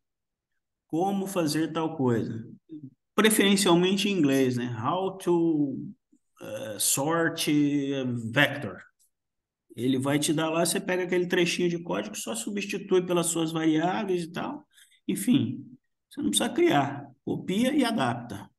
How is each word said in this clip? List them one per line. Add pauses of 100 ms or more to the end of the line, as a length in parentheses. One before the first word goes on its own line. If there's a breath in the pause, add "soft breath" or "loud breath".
(880)
como
fazer
tal
coisa. (680)
Preferencialmente
em
inglês,
né?
How
to, (640)
eh,
sort (840)
vector. (960)
Ele
vai
te
dar
lá,
você
pega
aquele
trechinho
de
código,
só
substitui
pelas
suas
variáveis
e
tal. (420 soft breath)
Enfim, (460)
você
não
precisa
criar, (140)
copia
e
adapta,